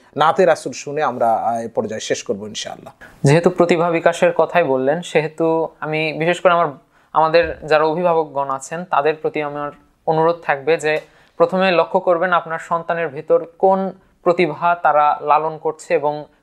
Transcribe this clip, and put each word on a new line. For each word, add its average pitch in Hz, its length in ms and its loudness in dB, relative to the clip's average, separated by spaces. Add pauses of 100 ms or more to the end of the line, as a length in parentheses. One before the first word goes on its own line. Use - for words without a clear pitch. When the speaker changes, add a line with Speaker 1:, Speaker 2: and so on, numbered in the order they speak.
(180)
Speaker 1:
নাতে 160 280 2
রাসূল 151 280 0
শুনে 147 300 -6
আমরা, 120 300 0
আহ, 113 240 -2
এ 117 100 -8
পর্যায়ে 110 320 -6
শেষ - 240 -4
করবো 107 240 -6
ইনশাআল্লাহ। - 460 -14 (300)
Speaker 2:
যেহেতু 170 260 4
প্রতিভা 175 420 2
বিকাশের 170 420 2
কথাই 170 300 2
বললেন, 135 380 0
সেহেতু 160 680 -2 (120)
আমি 156 340 -4
বিশেষ 165 280 -2
করে 180 120 4
আমার, 170 140 2 (460)
আমাদের 160 520 2
যারা 151 180 2
অভিভাবকগণ 156 680 0
আছেন, 160 360 -8
তাদের 151 300 0
প্রতি 156 260 -6
আমার 147 300 -8 (340)
অনুরোধ 160 380 0
থাকবে 147 340 0
যে 151 220 -2 (380)
প্রথমে 185 340 2
লক্ষ্য 165 280 2
করবেন 180 340 0
আপনার 165 260 -2
সন্তানের 170 480 -4
ভেতর 156 380 0 (120)
কোন 190 340 2 (320)
প্রতিভা 175 600 0
তারা 147 380 4
লালন 151 360 0
করছে 156 360 -6
এবং 147 320 -2 (180)